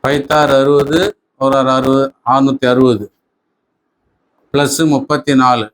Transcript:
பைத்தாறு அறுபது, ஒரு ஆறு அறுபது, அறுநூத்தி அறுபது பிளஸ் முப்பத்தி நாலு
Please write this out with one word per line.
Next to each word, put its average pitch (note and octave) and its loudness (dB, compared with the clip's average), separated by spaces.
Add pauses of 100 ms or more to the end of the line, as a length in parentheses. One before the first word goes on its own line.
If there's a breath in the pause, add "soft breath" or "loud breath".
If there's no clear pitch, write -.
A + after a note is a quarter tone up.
பைத்தாறு C#3+ 0
அறுபது, C#3+ 0 (440)
ஒரு C3+ 0
ஆறு C3 0
அறுபது, C3+ 0 (280)
அறுநூத்தி C3+ 0
அறுபது B2 2 (1500)
பிளஸ் C#3 -2 (100)
முப்பத்தி C#3 -2
நாலு B2 0